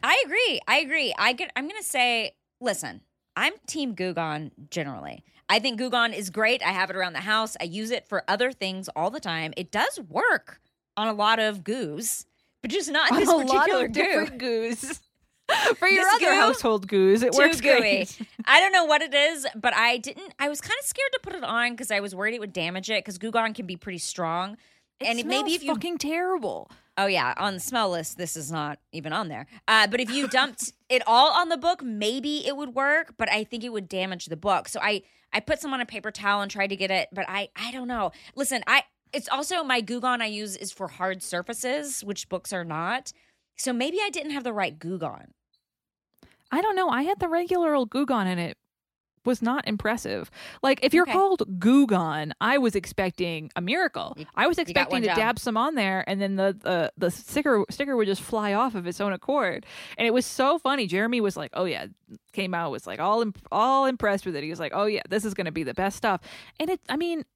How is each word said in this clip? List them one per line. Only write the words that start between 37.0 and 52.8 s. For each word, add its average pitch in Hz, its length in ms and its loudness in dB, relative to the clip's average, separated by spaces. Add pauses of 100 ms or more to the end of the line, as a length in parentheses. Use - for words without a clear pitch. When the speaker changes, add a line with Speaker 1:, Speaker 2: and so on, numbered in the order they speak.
Speaker 1:
but 185 160 -6
I, 196 260 -6
I 233 160 -10
don't 254 160 -10
know. 226 240 -2 (240)
Listen, 254 320 -2
I, 254 160 6 (300)
it's - 160 -6
also 311 340 -2
my 254 180 0
Goo 233 200 -6
Gone 240 220 0
I 220 40 -2
use 208 300 -8
is 196 160 -10
for 185 160 -10
hard 185 340 -6
surfaces, 254 800 -6
which 202 280 -8
books 180 220 -6
are 180 120 -6
not. 170 480 -6 (460)
So 262 140 -2
maybe 277 300 -2
I 403 80 -2
didn't 302 220 -6
have 285 120 -4
the 240 100 -4
right 185 240 -2
Goo 170 200 -6
Gone. - 340 -10 (1160)
Speaker 2:
I 285 100 0
don't 403 160 2
know. 370 120 2
I 254 140 0
had 359 180 0
the 359 80 -2
regular 339 460 2
old 254 160 0
Goo 277 160 0
Gone 226 200 2
and 180 140 0
it 170 160 -6 (680)
was 240 180 0
not 254 240 0
impressive. 214 640 -4 (320)
Like, 269 220 4
if 262 100 4
you're 339 80 8
Speaker 1:
Okay. 269 100 2
Speaker 2:
called 359 460 2
Goo 254 300 8
Gone, 156 520 0
I 254 180 4
was 233 180 2
expecting 170 800 -2